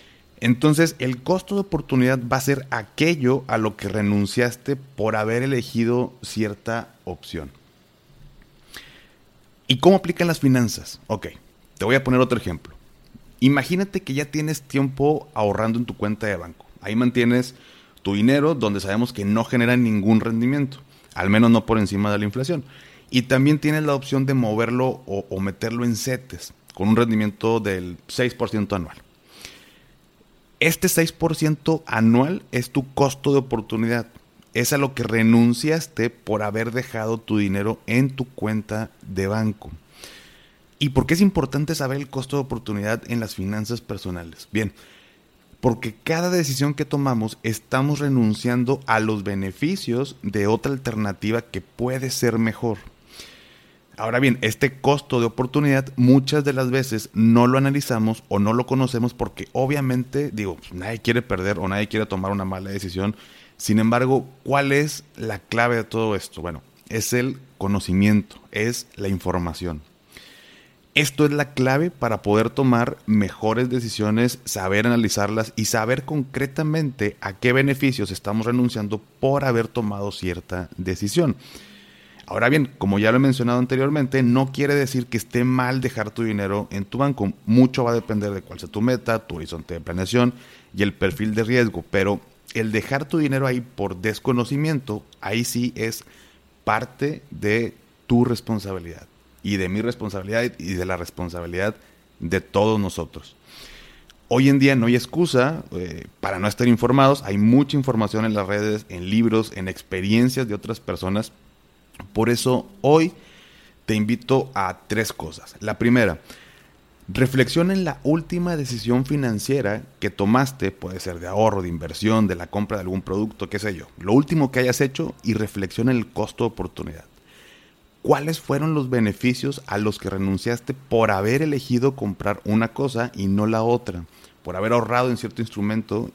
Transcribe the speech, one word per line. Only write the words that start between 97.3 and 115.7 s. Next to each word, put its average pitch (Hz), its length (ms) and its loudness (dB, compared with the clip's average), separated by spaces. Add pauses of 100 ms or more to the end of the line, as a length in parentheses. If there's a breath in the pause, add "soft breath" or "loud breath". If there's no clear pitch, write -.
tu 120 180 6
responsabilidad 95 840 -6 (400)
y 101 80 0
de 92 140 -2
mi 101 120 -2
responsabilidad 110 760 -4
y 95 160 -6
de 90 120 -2
la 92 120 -4
responsabilidad 87 800 -6 (440 soft breath)
de 85 220 -2
todos 107 400 2
nosotros. 82 560 -8 (880 loud breath)
Hoy 131 220 4
en 139 100 6
día 135 160 6
no 117 120 2
hay 123 80 4
excusa, 147 760 0
eh, 90 340 -8 (140)
para 98 180 -4
no 104 120 0
estar 123 180 0
informados. 135 560 4
Hay 101 140 -2
mucha 135 400 4
información 110 480 0
en 107 80 0
las 101 120 -2
redes, 104 440 -2
en 92 200 -8
libros, 110 460 2
en 92 140 -6
experiencias 113 800 0
de 104 40 -6
otras 110 280 -8
personas. 98 500 -4 (800)
Por 110 180 0
eso 123 400 0 (120)
hoy 160 320 4 (720 loud breath)
te 110 100 0
invito 117 580 0
a 95 340 -4
tres 107 260 -2
cosas. - 480 -14
La 104 160 -6